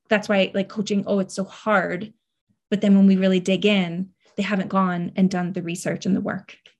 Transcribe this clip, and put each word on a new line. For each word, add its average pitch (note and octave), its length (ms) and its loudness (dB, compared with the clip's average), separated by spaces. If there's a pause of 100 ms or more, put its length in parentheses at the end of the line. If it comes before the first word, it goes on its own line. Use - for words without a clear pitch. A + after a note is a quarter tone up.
that's G3+ 200 0
why, G3 260 2
like, G3 140 -2
coaching, G3+ 380 -4
oh, G3+ 120 0
it's F#3+ 160 -4
so G3 100 -4
hard. F#3+ 680 -2 (580)
But G3+ 100 -2
then G3 160 6
when G3 120 8
we F#3+ 80 6
really F#3+ 240 2
dig F#3 260 0
in, F#3 440 -2 (260)
they G3+ 80 -4
haven't F#3+ 240 -4
gone F3+ 480 -2
and F#3+ 120 4
done F3+ 240 -4
the F3+ 100 -6
research E3+ 440 -6
and F#3+ 80 2
the G3 60 0
work. - 360 -8 (240)